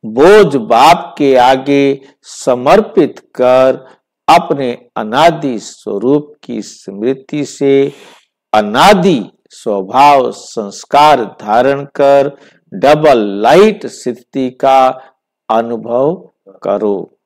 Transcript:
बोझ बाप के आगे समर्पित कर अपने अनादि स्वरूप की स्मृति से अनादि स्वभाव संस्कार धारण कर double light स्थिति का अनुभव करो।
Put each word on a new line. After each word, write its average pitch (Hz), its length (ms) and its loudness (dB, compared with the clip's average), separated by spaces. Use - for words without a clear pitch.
बोझ 151 500 4
बाप 127 600 2
के 139 180 2
आगे 135 640 0
समर्पित 151 960 -2
कर 127 500 0
अपने 156 440 -4
अनादि 139 600 -2
स्वरूप 127 760 -6
की 110 180 -12
स्मृति 131 840 -10
से 139 480 -2
अनादि 147 680 2
स्वभाव 120 800 0
संस्कार 123 920 -2
धारण 131 440 -2
कर 139 460 0
double 139 520 2
light 196 440 0
स्थिति 127 640 -10
का 131 380 0
अनुभव 117 680 -4
करो। 101 640 -6